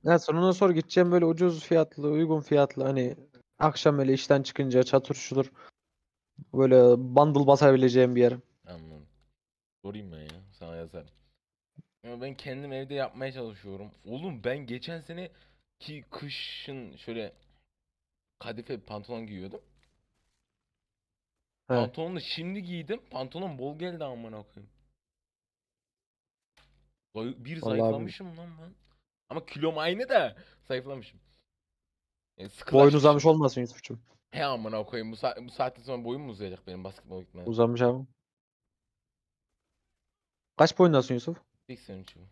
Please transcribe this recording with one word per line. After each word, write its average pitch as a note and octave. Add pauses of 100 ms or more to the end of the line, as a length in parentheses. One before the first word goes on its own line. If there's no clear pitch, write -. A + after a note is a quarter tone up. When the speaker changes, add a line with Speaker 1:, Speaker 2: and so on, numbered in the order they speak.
Speaker 1:
Ya E3
sen D#3
ona F3+
sor, F#3
gideceğim F3
böyle F3
ucuz E3
fiyatlı, D#3
uygun D#3
fiyatlı, C#3+
hani C3+ (440)
akşam D3+
öyle C3+
işten C#3
çıkınca B2+
çatır C3
çutur C3 (1000)
böyle C3 (220)
bundle C#3
basabileceğim C3
bir B2
yer. A#2+ (340)
Speaker 2:
Anladım. D#2+ (760)
Sorayım G2+
ben D#2
ya. D#2+ (100)
Sana E2+
yazarım. E2 (920)
Ya A#2+
ben C3+
kendim C#3
evde C3+
yapmaya C3+
çalışıyorum. G#2 (140)
Oğlum C3
ben B2
geçen C#3
sene E3+ (480)
ki D3+
kışın C3+
şöyle A2+ (1080)
kadife A#2
pantolon A2
giyiyordum. F#2+ (2000)
Speaker 1:
He. C3
Speaker 2:
Pantolonu D#3
şimdi F#3
giydim. F3 (120)
Pantolon D3
bol D3
geldi E3+
amına A2+
koyayım. G#2 (2500)
Zay-, A#2
bir D#3+
Speaker 1:
Vallahi A2+
abi. -
Speaker 2:
zayıflamışım A2+
lan E3+ (120)
ben. E3+ (580)
Ama D#3+
kilom D#3
aynı F#3
da E3 (320)
zayıflamışım. C3 (1160)
E, -
Speaker 1:
Boyun G2
Speaker 2:
sıkılaşmışım. C#3+
Speaker 1:
uzamış C#3+
olmasın D#3
Yusuf'cum? A#2+ (300)
Speaker 2:
He D#3
amına A2
koyayım, A2+
bu A2+
sa-, A#2+
bu A#2+
saatten B2+
sonra A#2+
boyum B2
mu C#3
uzayacak F#2+
benim F#2
basketbol F#2
gitmeden? F2+
Speaker 1:
Uzamış A#2
abi. B2 (2500)
Kaç D#3+
boyundasın D3+
Yusuf? C#3+ (320)
Speaker 2:
Seksen A2
üç F#2+
bu. F2 (120)